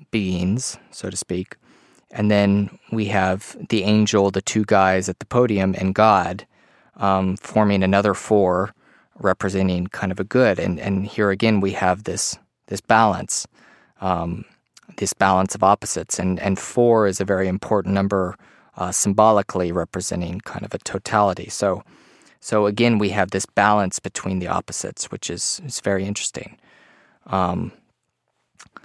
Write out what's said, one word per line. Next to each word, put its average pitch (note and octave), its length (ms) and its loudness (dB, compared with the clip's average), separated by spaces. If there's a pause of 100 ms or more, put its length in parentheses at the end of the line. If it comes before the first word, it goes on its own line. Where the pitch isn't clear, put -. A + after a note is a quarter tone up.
(100)
beings, F#2+ 680 -2 (120)
so - 200 -10
to - 60 -10
speak, - 400 -8 (540)
and G#2+ 200 0
then G2+ 480 2 (120)
we A2 160 -2
have F#2+ 480 -2 (140)
the G#2+ 140 0
angel, G#2 480 4
the G2 100 -2
two A2 240 -2
guys F#2+ 460 2
at F#2 80 -8
the - 80 -16
podium, G2+ 500 2
and F#2+ 180 -2
God, G2 520 2 (500)
um, F#2+ 400 0
forming G2+ 460 0
another G2 320 4
four, F#2+ 580 0 (460)
representing F#2 720 0
kind - 220 -6
of F#2 80 -8
a F#2+ 60 -4
good. A#2+ 340 2
And, F#2 220 -2
and G2 240 -2
here G2+ 260 -2
again, G#2 300 2
we G2 120 0
have F#2+ 320 0
this, - 340 -6 (300)
this G2 120 -8
balance, G#2 680 2 (540)
um, F2 440 -4 (520)
this - 160 -4
balance F#2+ 420 2
of - 80 -2
opposites. - 560 0
And, F#2 220 -2
and F#2+ 180 -2
four A#2 480 2
is F#2+ 140 -2
a G2 40 0
very F#2+ 240 0
important F#2+ 460 -2
number, G2 420 -2 (400)
uh, F2+ 160 -6
symbolically G2+ 800 2
representing F2 720 -6
kind - 220 -12
of G2+ 80 -14
a - 60 -8
totality. G2 720 -2
So, F#2+ 320 -2 (580)
so G#2+ 260 0
again, A2+ 320 2
we G#2 120 0
have F#2+ 220 0
this F#2+ 120 0
balance G#2 540 2
between - 400 -6
the F2+ 80 -6
opposites, - 640 -8
which - 180 -10
is, - 360 -8
is C3 160 -10
very G2 240 -2
interesting, - 520 -8 (680)
um, F2+ 460 -2 (1120)